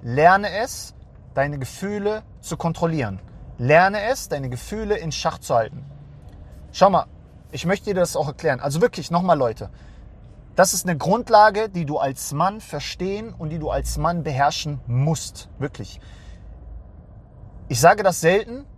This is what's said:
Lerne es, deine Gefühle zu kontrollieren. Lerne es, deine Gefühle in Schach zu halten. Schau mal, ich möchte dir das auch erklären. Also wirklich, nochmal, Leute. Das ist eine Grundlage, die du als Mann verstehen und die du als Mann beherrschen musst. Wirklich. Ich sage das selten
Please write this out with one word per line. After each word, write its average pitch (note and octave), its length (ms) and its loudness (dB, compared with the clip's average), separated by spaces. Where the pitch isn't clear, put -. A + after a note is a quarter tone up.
Lerne E3+ 460 6
es, - 440 -6
deine C#3+ 240 -2
Gefühle G#3 640 -6
zu - 160 -10
kontrollieren. D#3 640 -4
Lerne F3+ 460 4
es, A#3+ 260 -4
deine C#3 200 -6
Gefühle G3+ 480 -4
in E3 140 -6
Schach - 280 -4
zu - 160 -2
halten. - 280 -2
Schau G3 180 6
mal, F3 160 2
ich C#3+ 140 -8
möchte F#3+ 200 -2
dir G#3 100 -2
das F3 200 0
auch C#3+ 120 0
erklären. C#3+ 320 -2
Also D3 220 -2
wirklich, G#3+ 300 -2
nochmal, F3 260 2
Leute. A2+ 320 -2
Das F#3+ 180 4
ist - 140 -6
eine E3+ 100 -2
Grundlage, G#3+ 720 4
die F3 160 -4
du D3 120 -4
als C#3 340 -4
Mann F#3 300 -2
verstehen G3 720 -8
und D#3 160 -8
die E3 100 -6
du D3+ 120 -6
als - 260 -4
Mann D#3+ 260 -2
beherrschen C#3+ 640 -2
musst. C3+ 680 -2
Wirklich. - 420 -10
Ich A#2 120 -4
sage G3 240 6
das F#3 180 4
selten G#3 440 2